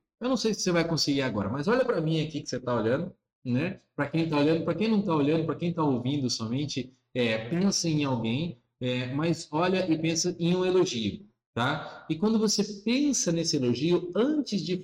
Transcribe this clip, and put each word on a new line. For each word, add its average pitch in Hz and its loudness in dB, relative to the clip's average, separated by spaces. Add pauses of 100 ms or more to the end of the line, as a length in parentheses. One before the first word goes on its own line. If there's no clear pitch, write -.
(200)
Eu 240 -2
não 262 2
sei 220 0
se - -6
você 190 0
vai 165 2
conseguir 143 0
agora, 104 -2
mas 139 -4
olha 247 2
pra 220 0
mim 160 2
aqui 147 -4
que - -12
você 123 -4
tá 123 -2
olhando, 127 0 (320)
né? 135 -2 (160)
Pra 139 -2
quem 160 0
tá 151 0
olhando, 160 2
pra 170 0
quem 208 0
não 214 4
tá 165 0
olhando, 151 2
pra - -4
quem 170 -2
tá 170 -2
ouvindo 131 0
somente, 123 -4 (180)
é, 113 0 (100)
pensa 180 0
em 151 2
alguém, 131 -2 (180)
é, 127 -2
mas 156 -2
olha 185 2
e 156 2
pensa 165 0
em 170 2
um 185 2
elogio, 127 2 (260)
tá? 139 -4
E 160 -2
quando 208 2
você 208 2
pensa 247 0
nesse 165 0
elogio, 143 2
antes 240 0
de 180 -2